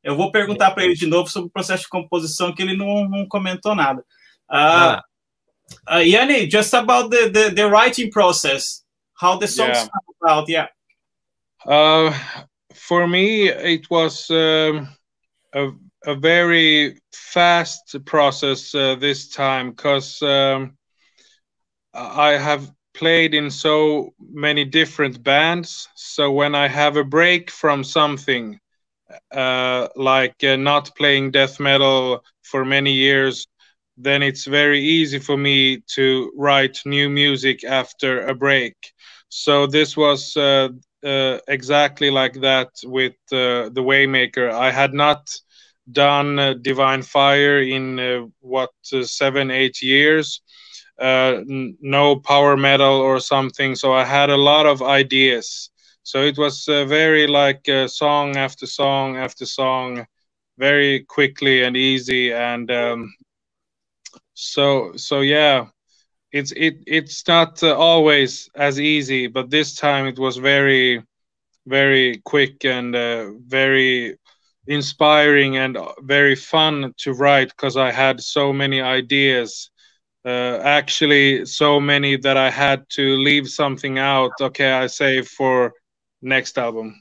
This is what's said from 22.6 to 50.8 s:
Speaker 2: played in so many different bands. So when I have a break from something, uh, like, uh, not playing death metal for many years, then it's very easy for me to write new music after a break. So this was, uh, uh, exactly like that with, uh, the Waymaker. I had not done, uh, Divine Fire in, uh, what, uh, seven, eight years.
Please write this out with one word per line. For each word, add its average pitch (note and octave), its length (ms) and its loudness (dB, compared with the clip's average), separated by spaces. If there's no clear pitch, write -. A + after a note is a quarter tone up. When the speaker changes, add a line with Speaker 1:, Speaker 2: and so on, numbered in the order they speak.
Speaker 2:
played E3 420 2
in D3 160 -2
so D3+ 720 0
many D3 440 -4
different C#3 580 -2
bands. D#3+ 720 0
So - 380 -4
when C#3+ 220 0
I C#3+ 140 2
have D3 280 0
a D3 80 0
break E3+ 460 2
from C#3+ 340 -2
something, C3+ 760 -2
uh, B2+ 640 -2
like, C3 480 0
uh, C3+ 120 2
not C#3+ 400 0
playing C#3 360 0
death C3+ 280 0
metal C3+ 640 0
for C3 220 -6
many C#3 280 0
years, C3+ 540 0
then C#3 260 -2
it's C#3 240 -4
very C#3+ 340 2
easy D3+ 400 0
for C#3+ 160 -4
me C3+ 460 0
to C3 420 0
write C#3 480 0
new C#3+ 240 -2
music C#3 560 -2
after B2+ 600 -4
a C3+ 80 -4
break. B2+ 400 -2
So C#3+ 380 0
this D3 300 0
was, C#3+ 400 0
uh, C3+ 340 2
uh, C3+ 340 -2
exactly C#3+ 600 0
like C3 300 -2
that C3 300 0
with, B2+ 300 -4
uh, B2 380 -2
the B2+ 140 -4
Waymaker. C3 680 2
I B2 220 0
had C#3 220 0
not D3 360 0
done, C#3+ 480 0
uh, C3+ 160 0
Divine C3 480 -2
Fire C#3+ 580 2
in, C3 400 -4
uh, B2 260 -4
what, C3 300 -4
uh, B2+ 120 -2
seven, C3+ 460 -2
eight C3 320 -2
years. D3 580 0